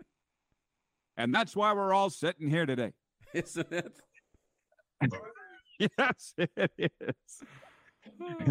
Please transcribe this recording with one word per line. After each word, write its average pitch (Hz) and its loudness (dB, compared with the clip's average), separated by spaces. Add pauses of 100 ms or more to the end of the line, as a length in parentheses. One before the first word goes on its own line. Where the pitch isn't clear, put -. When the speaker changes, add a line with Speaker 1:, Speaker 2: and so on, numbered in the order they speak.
(1160)
Speaker 1:
And 120 0
that's 226 0
why 208 4
we're 196 2
all 196 4
sitting 156 -4
here 165 4
today. 123 0 (420)
Speaker 2:
Isn't 165 -4
it? - -8 (1000)
Speaker 1:
<laughs> 131 2 (680)
Yes, - 0
it 180 0
is. - -6 (1080)